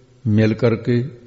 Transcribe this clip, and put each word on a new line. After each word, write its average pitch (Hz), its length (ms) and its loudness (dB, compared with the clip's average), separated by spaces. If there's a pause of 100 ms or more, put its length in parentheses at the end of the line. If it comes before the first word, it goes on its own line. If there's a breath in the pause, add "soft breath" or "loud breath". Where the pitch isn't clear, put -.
(280)
ਮਿਲ 110 260 2
ਕਰਕੇ 120 520 0 (220)